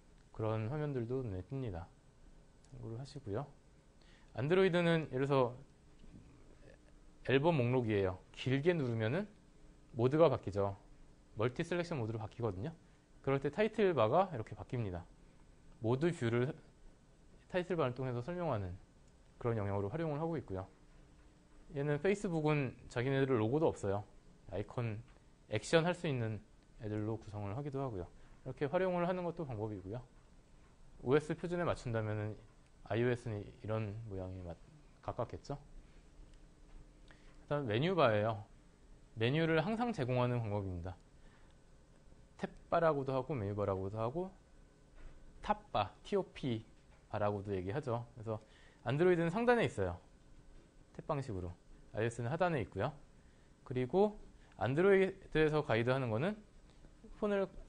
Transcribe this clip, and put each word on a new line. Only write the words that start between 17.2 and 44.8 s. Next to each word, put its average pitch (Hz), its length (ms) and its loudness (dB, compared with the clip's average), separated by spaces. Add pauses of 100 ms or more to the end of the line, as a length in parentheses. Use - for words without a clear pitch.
타이틀 180 260 -2
바를 131 180 2
통해서 123 280 -2
설명하는 127 520 -2 (640)
그런 117 200 0
영역으로 101 320 0
활용을 156 320 -2
하고 165 160 -2
있고요. 95 300 -6 (1080)
얘는 147 260 0
페이스북은 156 760 2 (120)
자기네들은 135 500 2
로고도 127 300 2
없어요. 104 360 0 (480)
아이콘, 110 500 -4 (480)
액션 156 360 2
할 175 80 2
수 175 140 -4
있는 113 340 -2 (400)
애들로 107 360 -2
구성을 104 400 -8
하기도 143 240 -6
하고요. 107 260 -6 (380)
이렇게 135 200 -4
활용을 175 420 2
하는 180 160 -2
것도 165 220 -4
방법이고요. 107 560 -6 (1000)
오에스 151 340 2
표준에 175 280 -2
맞춘다면은 107 760 -2 (480)
아이오에스는 117 580 0 (200)
이런 107 440 -4
모양에 92 360 -8
맞-, 87 140 -10 (440)
가깝겠죠? 110 560 -6 (1900)
그다음 147 240 -2
메뉴바예요. 113 800 4 (720)
메뉴를 156 500 2
항상 226 260 0
제공하는 123 480 2
방법입니다. 95 560 -4 (1400)
탭바라고도 160 720 0
하고 131 240 0
메뉴바라고도 101 640 0
하고 160 320 -4 (1080)